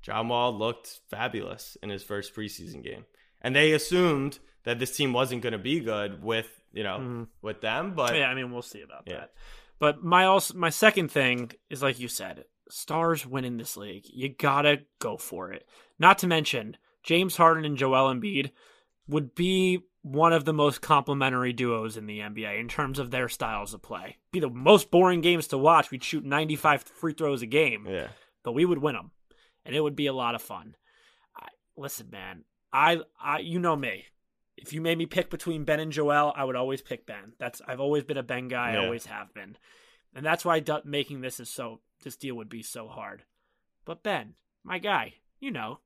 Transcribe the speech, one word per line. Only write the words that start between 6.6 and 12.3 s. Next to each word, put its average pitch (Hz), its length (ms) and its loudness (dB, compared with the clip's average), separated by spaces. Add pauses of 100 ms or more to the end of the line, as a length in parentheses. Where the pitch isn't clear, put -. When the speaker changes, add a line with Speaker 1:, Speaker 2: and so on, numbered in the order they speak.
Speaker 1:
you 104 100 -8
know, 98 160 -4
Speaker 2:
Mm-hmm. 123 240 -8 (180)
Speaker 1:
with 104 200 -10
them. 151 340 -4
But 127 220 0
Speaker 2:
Yeah, 139 120 2
I 127 60 -2
mean, 127 180 -6
we'll 120 100 -8
see 104 200 -16
about - 240 -20
Speaker 1:
Yeah. 87 120 -10
Speaker 2:
that. - 160 -16 (440)
But 147 240 2
my 180 220 6
also, 190 300 4
my 170 160 0
second 190 420 4
thing 123 400 2 (180)
is, 139 140 -6
like 123 160 -2
you 120 80 -8
said, - 380 -10 (220)